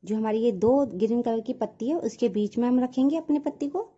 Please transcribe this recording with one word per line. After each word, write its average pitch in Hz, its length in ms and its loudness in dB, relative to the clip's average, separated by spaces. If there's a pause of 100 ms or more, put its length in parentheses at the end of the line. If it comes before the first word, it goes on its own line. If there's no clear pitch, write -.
जो 196 140 -4
हमारी 220 220 0
ये 233 140 2
दो 240 340 4
green 220 340 0
color 226 200 0
की 247 140 -6
पत्ती 220 340 -6
है, 320 80 0
उसके 226 320 -2
बीच 208 280 -2
में 240 100 0
हम 254 120 4
रखेंगे 254 380 2
अपनी 302 240 -2
पत्ती 285 280 -6
को। 415 280 -6